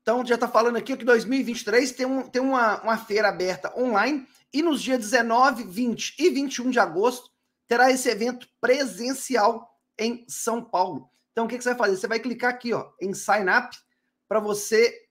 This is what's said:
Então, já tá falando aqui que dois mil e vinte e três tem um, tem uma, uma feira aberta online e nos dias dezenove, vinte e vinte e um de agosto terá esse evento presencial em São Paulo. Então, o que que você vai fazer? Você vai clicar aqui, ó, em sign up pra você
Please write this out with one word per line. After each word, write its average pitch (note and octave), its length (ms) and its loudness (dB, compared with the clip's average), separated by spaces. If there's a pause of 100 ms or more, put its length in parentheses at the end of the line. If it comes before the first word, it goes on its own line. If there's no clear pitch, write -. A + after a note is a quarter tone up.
Então, A#3+ 240 0
já A#3+ 140 2
tá A#3 100 0
falando A#3 280 2
aqui C4 200 -4
que C4 80 -12
dois A#3 220 4
mil C4 120 0
e C4 40 0
vinte A3+ 180 -4
e - 60 -10
três B3 260 2
tem B3+ 140 -4
um, C4 160 -2
tem A#3 180 -4
uma, B3 400 2
uma A3 160 0
feira G#3 320 0
aberta F3+ 500 -4
online B3 480 0 (260)
e C#4+ 100 0
nos D4+ 180 2
dias A#3+ 200 0
dezenove, A#3 640 0
vinte G#3 540 -6
e D#4+ 120 4
vinte C#4 260 -4
e B3 60 -8
um B3+ 80 -2
de A#3 80 2
agosto G3 520 0 (380)
terá B3 220 4
esse C4 180 0
evento A#3 400 -4 (100)
presencial A#3 1200 0 (200)
em - 280 -4
São A3+ 380 -6
Paulo. F3+ 460 -2 (220)
Então, A3+ 120 0
o A3 40 -4
que B3 100 -6
que B3 60 -10
você B3 60 0
vai B3 80 -2
fazer? G3+ 200 2
Você - 80 -6
vai A3+ 140 0
clicar B3 300 -2
aqui, A#3+ 220 -6
ó, C#3+ 260 -4
em F#3+ 140 -4
sign G3 380 0
up A#3+ 260 0 (500)
pra G#3+ 140 0
você G#3 720 0